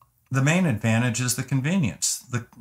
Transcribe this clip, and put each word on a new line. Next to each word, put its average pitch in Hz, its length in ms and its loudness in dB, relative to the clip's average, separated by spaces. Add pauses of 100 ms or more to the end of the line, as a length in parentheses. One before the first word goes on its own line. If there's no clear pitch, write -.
(320)
The 131 100 0
main 165 240 4
advantage 117 540 0
is 123 160 -2
the 131 80 -4
convenience. 143 760 -2
The, - 280 -6 (140)